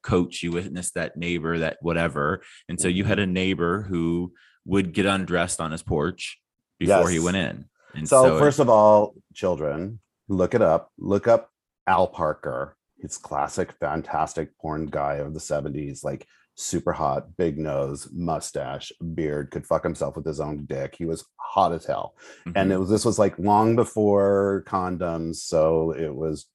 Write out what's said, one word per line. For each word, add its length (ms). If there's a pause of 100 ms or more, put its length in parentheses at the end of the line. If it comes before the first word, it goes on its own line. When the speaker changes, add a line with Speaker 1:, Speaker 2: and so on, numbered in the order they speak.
Speaker 1:
coach, 400
you 80
witness 400
that 260
neighbor, 420
that 220
whatever. 600 (260)
And 140
so 60
you 180
had 140
Speaker 2:
Mm-hmm. 100
Speaker 1:
a 40
neighbor 500
who 500 (320)
would 280
get 120
undressed 560
on 100
his 120
porch 560 (400)
before 300
he 80
Speaker 2:
Yes. 80
Speaker 1:
went 120
in. 280 (280)
And 140
Speaker 2:
So, 160
Speaker 1:
so 160
Speaker 2:
first 200
Speaker 1:
it 20
Speaker 2:
of 80
all, 460 (180)
children, 640 (300)
look 240
it 80
up. 360
Look 300
up 220 (380)
Al 200
Parker. 680 (240)
He's 160
classic, 640
fantastic 800
porn 260
guy 300
of 180
the 80
seventies, 640
like, 220 (300)
super 380
hot, 440
big 200
nose, 560
mustache, 800 (220)
beard, 380
could 160
fuck 160
himself 320
with 100
his 140
own 260
dick. 320
He 80
was 200 (120)
hot 360
as 120
hell. 300 (300)
And 100
Speaker 1:
Mm-hmm. 160
Speaker 2:
it 80
was, 100
this 140
was, 160
like, 180
long 380
before 920
condoms. 720
So 540
it 240
was, 400